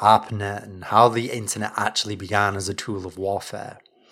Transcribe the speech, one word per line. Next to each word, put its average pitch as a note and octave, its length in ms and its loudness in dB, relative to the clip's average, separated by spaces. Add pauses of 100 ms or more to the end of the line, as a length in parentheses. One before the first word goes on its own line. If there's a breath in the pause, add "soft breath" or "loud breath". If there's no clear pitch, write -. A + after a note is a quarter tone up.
arpanet G#2 640 2
and F#2+ 200 -16
how A2+ 240 6
the A#2 240 0
internet G#2+ 460 -6
actually G#2 400 -2
began G2 400 0
as F#2 100 -6
a G2+ 60 -4
tool G2 320 -8
of F2+ 120 -12
warfare. G2 600 -6 (320 loud breath)